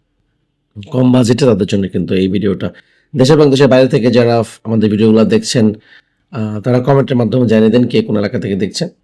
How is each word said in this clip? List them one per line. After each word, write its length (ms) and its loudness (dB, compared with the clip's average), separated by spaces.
কম 200 0
বাজেটে, 340 2
তাদের 220 0
জন্য 200 -2
কিন্তু 260 -6
এই 140 0
ভিডিওটা। 440 -4
দেশ 160 4
এবং 180 4
দেশের 180 4
বাইরে 200 4
থেকে 240 -2
যারা 320 2
ফ-, 200 -14
আমাদের 260 -2
ভিডিওগুলো 360 2
দেখছেন, 480 0
আহ, 280 -8
তারা 200 -2
কমেন্টের 380 0
মাধ্যমে 300 0
জানিয়ে 240 2
দেন 160 2
কে 140 0
কোন 160 -4
এলাকা 220 -4
থেকে 160 -6
দেখছেন। 340 -6